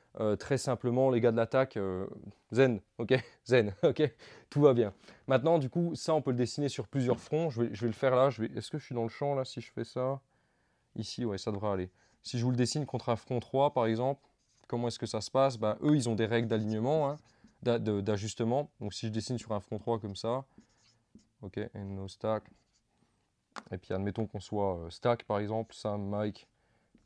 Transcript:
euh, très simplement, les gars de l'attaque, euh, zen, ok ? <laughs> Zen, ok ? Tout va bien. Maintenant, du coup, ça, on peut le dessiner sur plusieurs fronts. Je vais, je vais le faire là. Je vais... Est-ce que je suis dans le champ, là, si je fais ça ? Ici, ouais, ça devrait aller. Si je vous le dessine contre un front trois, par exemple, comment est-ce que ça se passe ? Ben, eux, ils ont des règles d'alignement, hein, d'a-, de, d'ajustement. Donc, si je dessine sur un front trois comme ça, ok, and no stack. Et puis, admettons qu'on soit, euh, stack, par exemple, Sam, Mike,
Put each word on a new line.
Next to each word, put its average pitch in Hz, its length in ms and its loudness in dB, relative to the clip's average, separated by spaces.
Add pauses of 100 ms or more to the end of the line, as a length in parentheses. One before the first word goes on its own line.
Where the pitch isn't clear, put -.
(200)
euh, 107 160 2
très 135 220 -2
simplement, 127 520 2
les 123 100 4
gars 117 120 6
de 113 40 0
l'attaque, 131 400 2
euh, 95 300 -2 (460)
zen, 120 280 4 (180)
ok ? 117 160 2 (160)
<laughs> - 160 -20
Zen, 113 360 4
ok ? 151 320 2 (340)
Tout 143 120 0
va 143 120 10
bien. 113 220 2 (320)
Maintenant, 135 320 4
du 131 120 0
coup, 170 260 -2
ça, - 180 0
on 151 80 2
peut 135 80 0
le 123 60 0
dessiner 139 320 0
sur 131 180 -6
plusieurs 123 320 0
fronts. 156 320 -2
Je 117 120 -2
vais, 113 120 0
je 95 60 -10
vais 120 80 0
le 110 40 0
faire 131 220 2
là. 131 160 6
Je 113 120 -4
vais... 113 140 -4
Est-ce 110 140 -8
que 151 80 -6
je - 60 -10
suis - 100 -10
dans 120 80 -2
le 113 60 -2
champ, 143 260 -4
là, 131 100 -2
si - 160 -10
je - 120 -16
fais 117 100 -6
ça ? 131 380 -4 (760)
Ici, 117 300 -6
ouais, 101 140 -2
ça - 120 -6
devrait 104 220 -2
aller. 92 180 -2 (320)
Si - 160 -6
je 117 60 0
vous 127 80 2
le 123 40 0
dessine 127 300 0
contre - 220 -4
un 117 80 2
front 120 240 -4
trois, 139 320 2
par 120 140 2
exemple, 123 340 0 (480)
comment 120 180 -2
est-ce 117 140 -4
que 120 60 -4
ça 107 140 -6
se - 120 -8
passe ? 131 260 4
Ben, 107 240 0
eux, 151 140 6
ils 120 120 2
ont 113 60 2
des 107 120 2
règles 117 200 2
d'alignement, 113 640 0
hein, 147 60 -6 (460)
d'a-, 117 180 2
de, 104 200 0
d'ajustement. 110 720 -2 (100)
Donc, 104 140 -8
si - 140 -6
je 110 40 -4
dessine 113 260 -4
sur - 120 -12
un 107 100 -2
front - 180 -8
trois 113 200 -2
comme 101 180 -8
ça, 123 280 -4 (1000)
ok, 101 160 -10 (160)
and 101 100 -10
no 98 240 -10
stack. 110 360 -4 (1300)
Et 98 80 -8
puis, - 160 -8
admettons 101 320 -2
qu'on 101 140 -10
soit, 101 360 -2
euh, 82 140 -10
stack, - 340 -2
par 104 140 -2
exemple, 110 360 -4
Sam, 104 320 -4
Mike, 104 420 -4 (580)